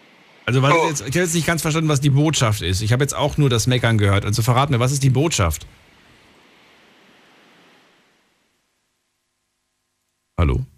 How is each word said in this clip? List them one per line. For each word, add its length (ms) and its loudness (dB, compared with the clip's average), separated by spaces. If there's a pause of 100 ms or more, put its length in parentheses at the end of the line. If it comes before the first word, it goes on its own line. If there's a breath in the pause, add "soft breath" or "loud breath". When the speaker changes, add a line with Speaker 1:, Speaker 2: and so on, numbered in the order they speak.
(460)
Speaker 1:
Also 160 0
was 120 4
Speaker 2:
Oh. 100 4
Speaker 1:
ist 160 -2
jetzt, 20 -12
ich 140 -6
habe 40 0
jetzt 160 -2
nicht 120 -2
ganz 140 -2
verstanden, 280 0
was 100 2
die 100 2
Botschaft 520 0
ist. 200 -2
Ich 120 0
habe 100 2
jetzt 100 -2
auch 240 -4
nur 120 4
das 180 0
Meckern 300 0
gehört. 280 2
Also 160 -2
verrat 280 2
mir, 100 0
was 140 0
ist 100 -4
die 60 4
Botschaft? 580 -2 (4000)
Hallo? 260 0 (120)